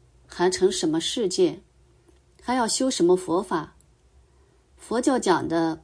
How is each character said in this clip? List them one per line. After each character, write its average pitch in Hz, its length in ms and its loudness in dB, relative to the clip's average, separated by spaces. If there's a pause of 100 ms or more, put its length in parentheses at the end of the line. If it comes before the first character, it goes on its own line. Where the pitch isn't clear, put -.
(260)
还 175 240 0
成 185 220 2
什 - 180 -2
么 160 100 0
世 233 300 -2
界？ 165 320 0 (800)
还 247 140 -4
要 240 120 0
修 262 220 0
什 170 160 0
么 180 100 6
佛 185 280 -2
法？ 165 320 -6 (1000)
佛 - 240 -6
教 175 200 2
讲 160 280 0
的 160 360 -2